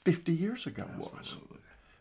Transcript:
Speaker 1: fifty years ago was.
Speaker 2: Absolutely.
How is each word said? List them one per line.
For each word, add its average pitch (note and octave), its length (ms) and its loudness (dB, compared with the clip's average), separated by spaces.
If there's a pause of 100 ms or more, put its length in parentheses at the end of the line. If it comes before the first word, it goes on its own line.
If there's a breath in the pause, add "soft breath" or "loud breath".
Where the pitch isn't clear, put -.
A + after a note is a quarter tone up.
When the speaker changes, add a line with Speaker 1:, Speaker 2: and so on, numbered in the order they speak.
Speaker 1:
fifty F3 300 6
years G3+ 320 0
ago G#2+ 200 -6 (120)
was. - 200 -8
Speaker 2:
Absolutely. - 400 -12 (440)